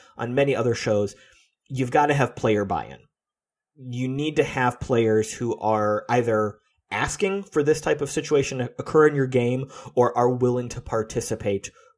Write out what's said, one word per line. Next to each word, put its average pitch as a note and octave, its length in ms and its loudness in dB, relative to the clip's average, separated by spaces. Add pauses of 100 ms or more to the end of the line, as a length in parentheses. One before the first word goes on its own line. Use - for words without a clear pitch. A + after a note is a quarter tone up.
(180)
on A#2+ 180 -4
many C#3 200 4
other A#2 200 2
shows, G#2 400 -2 (540)
you've B2+ 220 -4
gotta D3 220 4
have C3+ 220 0
player G#2 300 0
buy-in. D2 340 -6 (800)
You B2+ 320 -6
need D3 260 -4
to D3+ 80 4
have B2+ 380 -2
players A2 520 2
who A#2 240 -4
are G#2 520 0
either A2+ 500 0 (320)
asking F#3+ 520 -4
for D3+ 200 0
this D3+ 180 2
type D3 200 -2
of C#3 100 -6
situation C#3+ 460 0
to A#2+ 200 -6
occur D3+ 300 4
in D3+ 80 0
your C3+ 100 2
game B2+ 460 0 (240)
or B2 220 4
are B2 120 4
willing B2 400 0
to A#2 120 -12
participate A2 920 -4 (260)